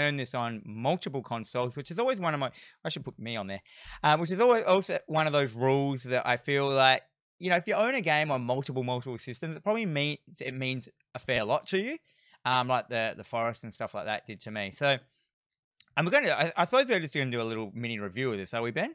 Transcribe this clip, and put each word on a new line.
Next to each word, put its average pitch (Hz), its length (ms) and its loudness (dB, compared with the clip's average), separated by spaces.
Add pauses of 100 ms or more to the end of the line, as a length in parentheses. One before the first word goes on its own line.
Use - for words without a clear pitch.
own 147 100 0
this 131 180 -4
on 117 320 -4
multiple 131 560 -2
consoles, 120 540 -4
which 143 160 -10
is 170 80 -4
always 247 200 0
one 170 140 0
of 143 60 -2
my, 127 120 -2 (320)
I 165 60 -4
should 139 140 -6
put - 160 -12
me 117 160 -8
on 101 120 -4
there, 98 140 -8 (400)
um, 151 200 6
which 165 100 -2
is 185 80 -2
always 233 240 6
also 185 440 2
one 156 200 2
of 143 60 0
those 139 200 2
rules 131 500 2
that 123 220 0
I 123 120 2
feel 139 320 0
like, 131 340 6 (340)
you 180 120 -6
know, 175 80 4
if 165 100 -2
you 208 80 2
own 240 200 2
a 240 60 -2
game 156 300 2
on 131 100 2
multiple, 127 420 -2
multiple 123 340 -4
systems, 156 380 -8
it 156 80 -16
probably 214 220 0
means, 147 340 0 (200)
it 131 140 -6
means 131 340 -4 (260)
a 127 60 -8
fair 120 240 0
lot 123 240 -2
to 190 120 -2
you, 269 180 -4 (480)
um, 127 240 2
like 123 180 0
the, 113 280 0
the 107 100 -14
Forest 117 400 -4
and 107 80 -12
stuff - 200 -8
like 98 120 -8
that 107 200 -4
did 104 160 -12
to 107 100 -12
me. 101 200 -6
So 139 260 2 (1000)
I'm 156 100 2
gonna, 262 220 4
I, 147 260 2
I 175 80 2
suppose 254 240 4
we're 202 140 2
just 151 120 -8
gonna 135 160 0
do 120 120 0
a - 20 0
little 110 320 -4
mini 117 240 -4
review 104 320 -4
of 104 60 -2
this, 95 160 -8
are 117 80 -2
we, 117 100 -2
Ben? 214 240 -4